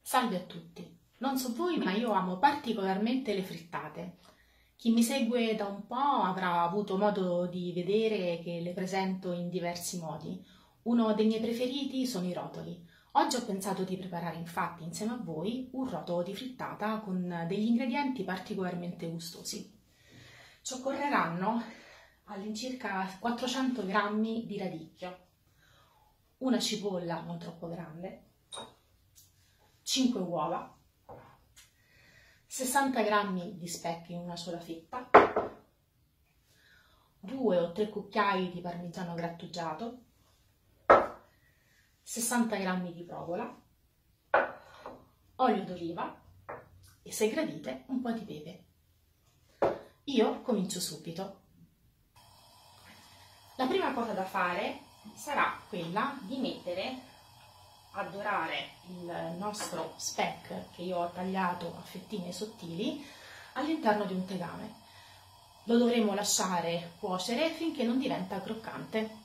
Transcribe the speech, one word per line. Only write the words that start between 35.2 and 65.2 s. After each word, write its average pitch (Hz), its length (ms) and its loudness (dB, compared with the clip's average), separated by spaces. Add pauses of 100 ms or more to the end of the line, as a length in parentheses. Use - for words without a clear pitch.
due 214 380 2
o 175 160 2
tre 214 160 0
cucchiai 196 600 0
di 175 100 -8
parmigiano 175 540 -6
grattugiato, 170 880 -6 (2000)
sessanta 226 540 0
grammi 180 360 0
di 170 100 -12
provola, 170 480 -4 (1900)
olio 208 280 6
d'oliva 170 560 -6 (800)
e, - 100 -16
se 220 200 4
gradite, - 560 -4
un 262 160 -2
po' 233 100 0
di - 140 -4
pepe. 151 380 -12 (1400)
Io 254 380 4
comincio 185 380 0
subito. 170 600 -8 (2250)
La 262 100 2
prima 320 280 4
cosa 220 180 0
da 185 120 0
fare 190 560 0 (340)
sarà - 520 0
quella 208 540 -2
di 202 160 -8
mettere 208 800 -4 (760)
a 196 120 -4
dorare 190 680 -2 (160)
il 170 500 -6
nostro 196 580 -4
speck, - 760 -4
che 175 100 -10
io 180 160 -2
ho 175 120 0
tagliato 180 680 -2
a - 20 -12
fettine 185 520 -8
sottili, 214 720 -6 (500)
all'interno 240 500 2
di 185 80 -2
un 185 120 -2
tegame. - 500 -8 (920)